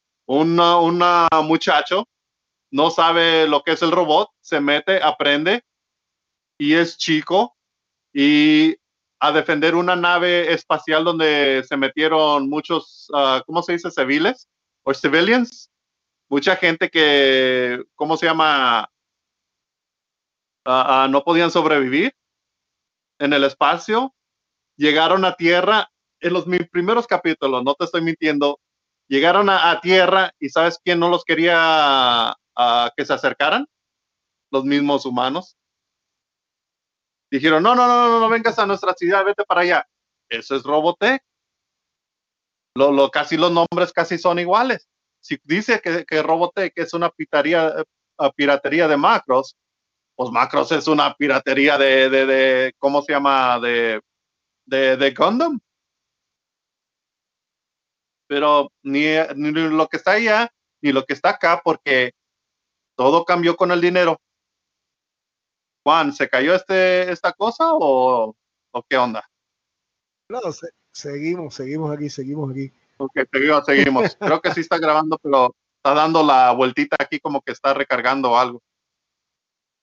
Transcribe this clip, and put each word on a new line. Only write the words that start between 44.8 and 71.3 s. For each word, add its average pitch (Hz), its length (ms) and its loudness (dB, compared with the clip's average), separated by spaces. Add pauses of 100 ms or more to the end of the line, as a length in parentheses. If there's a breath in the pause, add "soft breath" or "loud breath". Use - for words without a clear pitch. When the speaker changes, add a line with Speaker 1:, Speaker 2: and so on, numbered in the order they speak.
Speaker 1:
Si - 220 -10
dice 208 360 -2
que, 170 240 -4
que 156 180 -2
Robotech 170 540 -2
es 165 160 -6
una 170 160 -2
pitaría, 160 600 -2 (120)
eh, - 560 -6
piratería 143 500 0
de 151 120 2
Macros, 143 580 0 (600)
pues 127 140 -6
Macros 135 420 -2
es 151 160 -2
una 147 260 0
piratería 139 640 0
de, 135 320 4
de, 135 160 2
de, 131 520 0
¿cómo 139 240 0
se 151 100 -6
llama? 135 480 2
De, 117 400 -2 (640)
de, 135 300 0
de 139 160 0
Gundam. 240 480 -2 (2750)
Pero 143 440 0 (120)
ni, 143 220 -2 (320)
ni 151 160 -4
lo 156 360 0
que - 80 -8
está 185 160 0
allá, 220 400 0 (300)
ni 143 100 0
lo 131 120 0
que 220 100 -6
está 196 160 0
acá, 170 340 0
porque 131 480 -2 (840)
todo 151 280 2
cambió 170 320 0
con 175 140 0
el 175 100 0
dinero. 175 400 0 (1600)
Juan, 147 280 2
¿se 135 160 -4
cayó 143 260 2
este, 185 560 0
esta 180 220 -4
cosa 233 400 -2
o, 127 600 2 (380)
o - 160 -8
qué 131 100 0
onda? 117 260 -2 (1040)
Speaker 2:
No, 240 120 -10 (120)
se-, 165 200 -16 (200)
seguimos, 151 640 -8